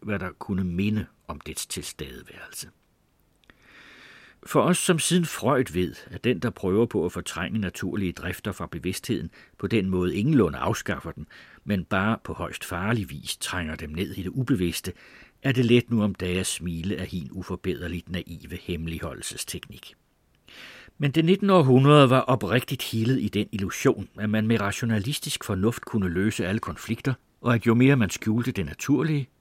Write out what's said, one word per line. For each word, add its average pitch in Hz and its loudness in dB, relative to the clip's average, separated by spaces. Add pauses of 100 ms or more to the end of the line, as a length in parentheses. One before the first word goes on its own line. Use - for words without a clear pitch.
hvad 104 -4
der 92 -6 (100)
kunne 95 -2
minde 98 0 (220)
om - -8
dets - -10
tilstedeværelse. - -12 (1800)
For - 2
os, 165 4
som 170 2
siden 170 2
Freud 127 0
ved, 85 -2 (100)
at - -10
den, 117 2
der 117 -2
prøver 101 2
på 95 0
at 90 -2
fortrænge 90 -6
naturlige 95 -2
drifter 90 -6
fra 85 -8
bevidstheden, 85 -4 (260)
på 101 -4
den 95 2
måde 90 2
ingenlunde 104 4
afskaffer 92 -4
den, - -14 (360)
men 92 -2
bare 104 2
på 82 -8
højst 82 -8
farlig 98 -2
vis - -10
trænger 80 -6
dem 76 -10
ned 82 -4
i 95 -8
det 90 -6
ubevidste, 117 -2 (480)
er 139 0
det 127 4
let 120 4
nu 110 4
om 98 0
dage 90 -2
at 92 -2
smile 85 -4
af 92 -6
hin 82 -8
uforbederligt 87 -6
naive 87 -10
hemmeligholdelsesteknik. - -8 (1040)
Men 147 0
det 160 2
nittende 196 4
århundrede 139 8
var 131 6
oprigtigt 123 0
hildet 113 0
i 104 0
den 104 -2
illusion, 101 0 (100)
at 107 -2
man 107 2
med 113 2
rationalistisk 113 -2
fornuft 104 0
kunne 98 0
løse 95 0
alle 101 0
konflikter, - -4 (280)
og 120 2
at 117 2
jo 117 6
mere 131 6
man 107 2
skjulte 117 -2
det 95 -4
naturlige, 143 0 (120)